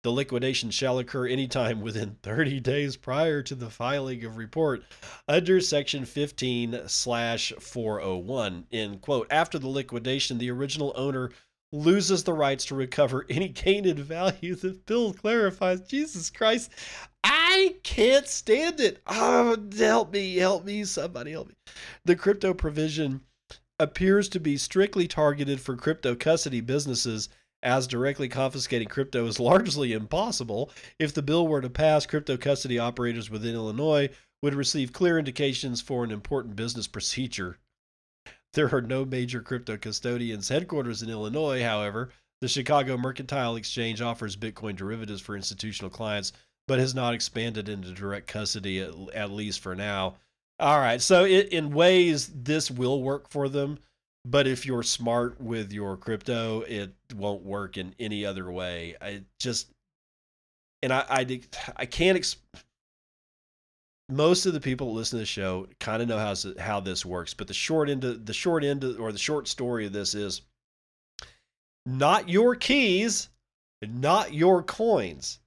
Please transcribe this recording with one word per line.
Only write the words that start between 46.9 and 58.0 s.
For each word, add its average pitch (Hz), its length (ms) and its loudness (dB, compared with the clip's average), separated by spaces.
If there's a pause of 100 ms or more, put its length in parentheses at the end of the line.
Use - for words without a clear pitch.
not 123 180 0
expanded 113 540 -4
into 98 240 -8
direct 98 360 -8
custody, 101 520 -4
at, 87 140 -6 (200)
at 104 180 -6
least 104 280 -6
for 92 160 -8
now. 98 400 -4 (420)
All 151 220 6
right, 123 220 2
so 180 240 8
it, 196 240 6
in 156 220 -2
ways, 170 600 6
this 147 380 -2
will 127 300 0
work 139 280 -4
for 139 200 -2
them. 143 300 -2 (440)
But 135 240 4
if 131 180 0
you're 123 180 0
smart 120 580 0
with 113 320 -6
your 101 240 -6
crypto, 113 640 -4
it 101 320 -8 (200)
won't 101 300 -4
work 98 340 -8
in 92 220 -8
any 104 260 -4